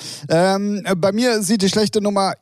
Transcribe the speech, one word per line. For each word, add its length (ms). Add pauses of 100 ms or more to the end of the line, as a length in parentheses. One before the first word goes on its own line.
(280)
Ähm, 560
äh, 100
bei 180
mir 300
sieht 200
die 60
schlechte 340
Nummer 400